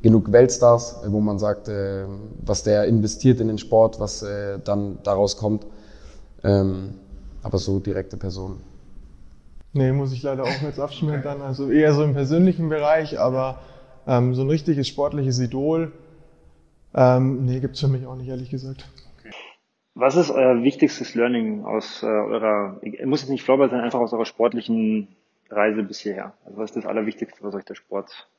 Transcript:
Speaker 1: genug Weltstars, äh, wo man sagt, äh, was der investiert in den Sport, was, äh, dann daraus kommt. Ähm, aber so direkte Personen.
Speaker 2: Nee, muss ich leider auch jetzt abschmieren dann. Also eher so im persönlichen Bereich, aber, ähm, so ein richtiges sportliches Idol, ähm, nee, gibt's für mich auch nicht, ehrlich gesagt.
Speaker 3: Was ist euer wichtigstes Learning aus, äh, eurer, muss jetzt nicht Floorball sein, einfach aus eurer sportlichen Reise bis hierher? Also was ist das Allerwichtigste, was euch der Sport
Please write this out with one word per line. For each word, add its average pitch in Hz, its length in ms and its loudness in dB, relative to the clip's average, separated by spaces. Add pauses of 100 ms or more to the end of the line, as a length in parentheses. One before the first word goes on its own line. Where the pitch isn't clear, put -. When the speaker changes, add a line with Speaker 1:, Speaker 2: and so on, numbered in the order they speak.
Speaker 1:
genug 110 280 6
Weltstars, 120 720 6
äh, 104 80 -4
wo 104 80 0
man 104 200 0
sagt, 104 280 -2
äh, 98 380 -6 (400)
was 104 160 -2
der 104 240 2
investiert 113 540 4
in 113 80 0
den 107 100 -2
Sport, 110 420 4
was, 107 220 -6
äh, 101 420 -6
dann 101 380 -4
daraus 101 360 0
kommt. 107 280 -2 (800)
Ähm, 98 480 2 (500)
aber 104 160 -4
so 98 220 0
direkte 95 380 -6
Personen. 92 440 -10 (1120)
Speaker 2:
Nee, 131 200 2
muss 139 200 -2
ich 123 80 -8
leider 135 220 -4
auch 135 180 -4
jetzt 143 180 -6
abschmieren 147 440 -4
dann. 143 180 -8
Also 135 300 -4
eher 151 220 6
so 147 100 2
im 147 100 2
persönlichen 165 560 2
Bereich, 151 500 0
aber, 131 380 0 (480)
ähm, 123 300 2
so 135 80 0
ein 135 60 0
richtiges 147 380 0
sportliches 143 520 -2
Idol, 143 520 0 (1040)
ähm, 127 520 4
nee, 127 140 -2
gibt's 131 200 -6
für 143 80 0
mich 131 180 -2
auch 127 100 -14
nicht, 127 140 -12
ehrlich 127 220 -10
gesagt. 131 340 -12 (1120)
Speaker 3:
Was 135 220 2
ist 156 120 4
euer 127 320 4
wichtigstes 135 540 0
Learning 113 500 0
aus, - 380 -6
äh, - 20 -6
eurer, 107 760 0 (260)
muss 135 160 0
jetzt 135 80 -10
nicht 135 140 -4
Floorball 135 260 4
sein, 123 120 -2
einfach 120 180 -2
aus 117 140 0
eurer 113 120 0
sportlichen 110 840 0 (420)
Reise 107 340 2
bis 95 160 -10
hierher? 98 340 -8 (120)
Also 101 140 -18
was 107 120 -8
ist - 60 -8
das 107 80 -6
Allerwichtigste, 107 580 -6
was 101 120 -10
euch 95 100 -10
der 101 100 -14
Sport - 520 -12 (120)